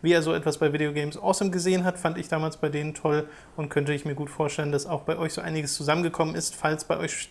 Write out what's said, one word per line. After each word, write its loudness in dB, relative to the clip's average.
wie 6
er 6
so 2
etwas 0
bei 4
Video 0
Games -2
Awesome 2
gesehen 2
hat. 0
Fand 0
ich -6
damals -2
bei 0
denen -4
toll 0
und -6
könnte 2
ich -4
mir -4
gut -6
vorstellen, -2
dass 0
auch -2
bei -2
euch -2
so -6
einiges -2
zusammengekommen 2
ist. -4
Falls 0
bei 0
euch -6